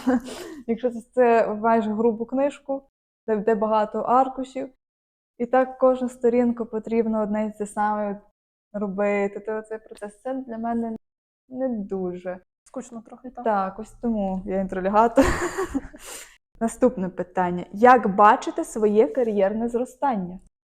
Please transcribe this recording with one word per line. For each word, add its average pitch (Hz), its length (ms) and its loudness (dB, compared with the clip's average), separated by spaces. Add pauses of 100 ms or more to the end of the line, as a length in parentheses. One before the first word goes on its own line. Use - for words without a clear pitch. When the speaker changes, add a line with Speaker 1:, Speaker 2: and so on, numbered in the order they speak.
Speaker 1:
<laughs> 254 120 2 (480)
Якщо 233 240 -2
це, 233 100 -10 (140)
це 233 400 6
майже 214 380 2
грубу 226 340 0
книжку, 277 560 -4 (440)
де, 220 100 0
де 220 180 2
багато 214 460 0
аркушів, 262 680 -2 (680)
і 240 80 -4
так 262 320 0
кожну 254 300 2
сторінку 240 580 2
потрібно 220 560 -2
одне 214 240 -2
й 214 40 -6
те 208 160 -8
саме 208 540 -4 (520)
робити. 202 680 -2
То 220 220 -8
цей 220 160 -12
процес, 208 440 -16
це 262 120 -6
для 262 240 -10
мене 233 380 -4 (520)
не 262 200 -4
дуже. 185 720 -6 (240)
Speaker 2:
Скучно 240 420 -14
трохи, 240 240 -18
так? 240 140 -16
Speaker 1:
Так, 196 340 -2
ось 220 140 -14
тому 196 540 -4
я 190 140 -4
інтролігатор. 202 640 4 (680)
<laughs> - 720 -18
Наступне 226 480 0
питання. 180 640 -4
Як 220 420 6
бачите 254 500 4
своє 214 420 2
кар'єрне 220 640 0
зростання? 233 720 -4 (260)